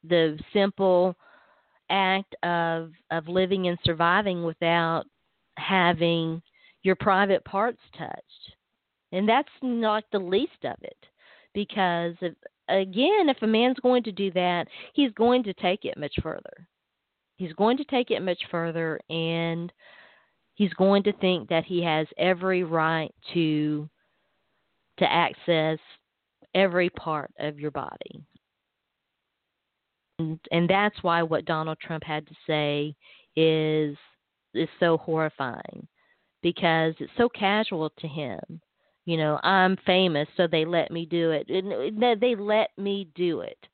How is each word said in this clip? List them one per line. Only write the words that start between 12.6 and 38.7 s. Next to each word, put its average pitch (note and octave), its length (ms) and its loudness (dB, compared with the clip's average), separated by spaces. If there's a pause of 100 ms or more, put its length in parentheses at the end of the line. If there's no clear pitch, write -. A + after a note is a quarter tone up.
again, C4 600 2
if C4 140 0
a G#3+ 40 0
man's A#3 360 2
going B3 180 4
to A3 100 -8
do F#3+ 200 -4
that, F3 360 0 (260)
he's C4+ 180 2
going A#3+ 320 2
to G3 100 -6
take F#3+ 320 -2
it - 100 -4
much D3 280 -8
further. - 440 -12 (680)
He's E3 180 -8
going A3+ 240 2
to D4 80 -6
take B3 240 -2
it G#3 140 -2
much F3+ 160 -2 (100)
further, E3 500 -4 (120)
and E3 600 -4 (840)
he's G3 180 0
going G3 300 4
to G#3 100 0
think F3+ 360 -2
that E3 160 0
he F3 180 -2
has D#3 240 0 (100)
every F#3 460 0
right D#3+ 500 -2 (220)
to, D3+ 520 0 (1120)
to - 140 0
access D#3+ 680 0 (760)
every F3+ 340 2
part D#3 500 -8
of D3 200 -6
your D3 120 -6
body. - 520 -12 (1900)
And, D#3+ 220 -4 (120)
and E3+ 160 2
that's G3+ 360 2
why E3+ 180 2
what D#3+ 240 -2
Donald D#3+ 340 -4
Trump D#3+ 240 -8
had D3+ 240 -8
to D#3 80 -20 (120)
say D3 480 -2 (400)
is, D#3 600 2 (580)
is D#3 160 -2 (100)
so E3+ 180 4
horrifying, D#3 920 -6 (560)
because D#3+ 560 2
it's - 180 -10
so A#3+ 120 4
casual G3 720 -2
to E3 80 -10
him. C#3 320 -8 (680)